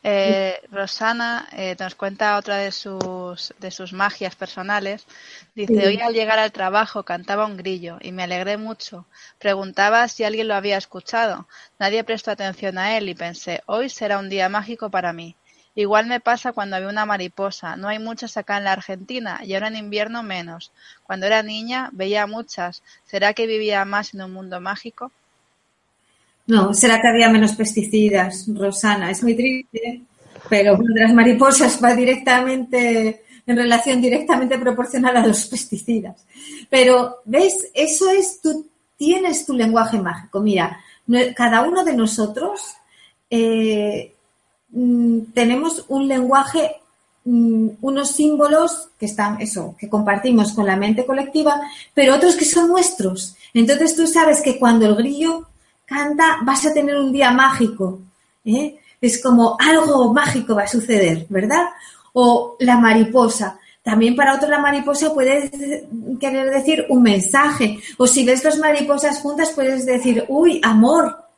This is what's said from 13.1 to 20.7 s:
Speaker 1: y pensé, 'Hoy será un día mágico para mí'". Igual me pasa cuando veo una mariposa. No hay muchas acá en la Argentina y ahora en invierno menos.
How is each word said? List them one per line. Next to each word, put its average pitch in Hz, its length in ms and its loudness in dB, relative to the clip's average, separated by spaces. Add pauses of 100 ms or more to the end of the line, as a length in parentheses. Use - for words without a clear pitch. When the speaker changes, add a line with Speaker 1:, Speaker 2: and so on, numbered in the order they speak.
Speaker 1:
y 175 40 -12
pensé, 170 520 -12
'Hoy 240 240 -6
será 202 280 -6
un 196 120 -12
día 190 180 -4
mágico 214 420 -8
para 180 220 -6
mí'". 170 240 -18 (380)
Igual 214 320 0
me 240 140 -6
pasa 240 340 -4
cuando 196 260 -8
veo 196 80 -10
una 214 160 -6
mariposa. 196 720 -8
No 190 120 -12
hay 214 100 -8
muchas 226 400 -12
acá 202 180 -6
en 202 80 -6
la 196 80 -2
Argentina 190 720 -10
y 190 80 -10
ahora 202 160 -6
en 220 80 -10
invierno 214 460 -8
menos. 170 500 -12 (300)